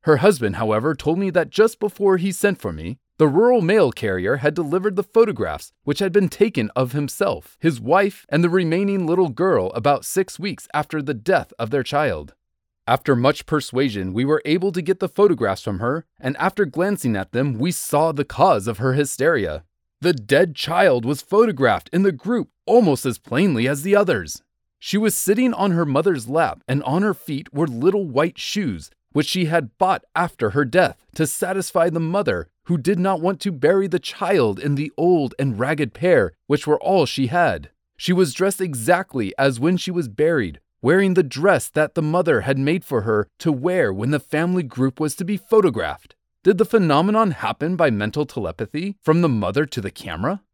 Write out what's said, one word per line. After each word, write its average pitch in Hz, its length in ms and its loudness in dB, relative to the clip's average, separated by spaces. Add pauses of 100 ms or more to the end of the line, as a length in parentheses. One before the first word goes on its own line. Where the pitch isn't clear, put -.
Her 151 160 4
husband, 123 380 2
however, 110 380 -2
told 160 240 -2
me 196 120 -2
that 170 200 -2
just 226 300 0
before 196 360 0
he 185 160 -2
sent 196 280 -2
for 92 120 -6
me, 82 260 -10 (200)
the 156 80 6
rural 226 340 4
mail 175 300 4
carrier 98 460 -2
had 151 180 0
delivered 175 400 -2
the 185 80 -2
photographs 113 720 0 (100)
which 143 160 -2
had 190 140 -2
been 190 160 4
taken 175 480 0
of 127 160 -2
himself, 147 680 -4
his 147 200 0
wife, 185 480 0
and 160 140 2
the 175 60 2
remaining 185 580 0
little 175 220 2
girl 123 460 0
about 135 300 0
six - 340 -4
weeks 185 340 -10
after 151 300 -4
the 139 100 -6
death 143 460 -2
of 113 120 -6
their 135 120 -2
child. 113 500 -4 (540)
After 127 300 2
much 131 280 0
persuasion, 120 680 -4
we 120 100 -2
were 151 220 0
able 180 240 0
to 180 100 -4
get 180 200 -2
the 190 80 -4
photographs 120 540 2
from 98 180 -6
her, 135 260 -4 (140)
and 135 160 -4
after 190 280 -2
glancing 160 520 -2
at 95 160 -6
them, 123 260 -2
we 165 140 -2
saw 156 400 0
the 143 120 -4
cause 127 440 2
of 104 100 -6
her 127 160 0
hysteria. 131 680 0 (360)
The 165 140 2
dead 139 400 2
child 156 500 2
was 135 160 -4
photographed 139 720 2
in 190 120 2
the 196 80 2
group 214 380 -4 (160)
almost 196 380 4
as 127 140 -2
plainly 127 480 0
as 139 160 -2
the 196 140 2
others. 139 460 0 (360)
She - 180 -6
was 214 200 0
sitting 233 360 2
on 190 200 0
her 165 120 0
mother's 143 440 0
lap, 143 400 -2
and 139 160 -2
on 165 180 0
her 208 120 0
feet - 380 -10
were 156 140 0
little 170 400 0
white 139 320 -2
shoes, 120 520 -6 (200)
which 147 160 0
she 180 200 -2
had 151 320 -2
bought 185 260 0 (100)
after 160 360 -2
her 135 160 0
death 165 480 0
to 160 120 0
satisfy 180 640 -2
the 165 100 -2
mother, 160 480 -2 (180)
who 175 120 0
did 170 220 0
not 180 240 -2
want 180 180 -2
to 202 100 -4
bury 180 380 2
the 170 100 -2
child 156 600 0
in 143 140 -2
the 147 240 -4
old 160 400 2
and 131 200 -2
ragged 139 360 -4
pair, 151 400 2 (120)
which 143 200 -2
were 151 160 2
all 175 240 2
she 131 220 -4
had. 120 420 -2 (260)
She - 160 -2
was 175 220 2
dressed 190 260 -2
exactly 139 800 -2
as 135 200 0
when 170 200 2
she 185 120 -6
was 170 180 -4
buried, 120 520 -2 (220)
wearing 185 320 2
the 180 80 4
dress 147 480 0
that 151 240 0
the 165 80 -2
mother 156 400 0
had 135 160 -2
made 156 260 -2
for 120 160 -2
her 107 260 0 (120)
to 165 120 -2
wear 139 440 0
when 110 160 -2
the 147 100 0
family 175 420 -2
group 131 380 -4
was 151 160 -2
to - 80 -8
be 190 140 -4
photographed. 110 760 0 (300)
Did 185 140 4
the 220 80 4
phenomenon 196 640 2
happen 143 460 -4
by 165 120 4
mental 107 380 -2
telepathy 127 720 -8
from 165 220 2
the 165 60 2
mother 110 360 0
to - 160 -6
the 95 100 -8
camera? 127 520 -6 (120)